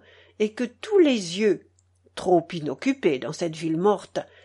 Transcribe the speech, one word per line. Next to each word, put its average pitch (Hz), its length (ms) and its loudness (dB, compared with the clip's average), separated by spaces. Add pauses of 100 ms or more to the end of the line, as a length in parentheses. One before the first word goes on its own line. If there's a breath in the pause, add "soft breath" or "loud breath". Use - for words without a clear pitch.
(380 soft breath)
et 214 140 -2
que 247 120 -6
tous 415 340 -2
les 214 400 2
yeux, 208 320 0 (440)
trop 175 380 2
inoccupés 160 640 -2
dans 127 140 -8
cette 160 240 -6
ville 160 220 -4
morte, 196 420 0 (240 soft breath)